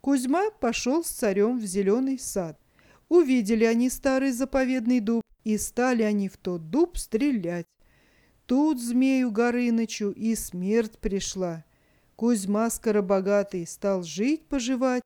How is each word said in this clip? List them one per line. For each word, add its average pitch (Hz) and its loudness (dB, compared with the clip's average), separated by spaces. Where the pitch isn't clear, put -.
Кузьма 277 0
пошёл 269 -2
с - -8
царём 214 0
в 214 -6
зелёный 202 0
сад. 170 -8
Увидели 247 4
они 233 2
старый 269 0
заповедный 254 0
дуб, 226 0
и 214 0
стали 240 0
они 208 0
в - -16
тот 170 -6
дуб 339 0
стрелять. 202 -2
Тут 277 2
Змею 254 2
Горынычу 233 0
и 220 -2
смерть 214 -2
пришла. 185 -6
Кузьма 220 0
Скоробогатый 196 0
стал 190 -4
жить-поживать 247 -2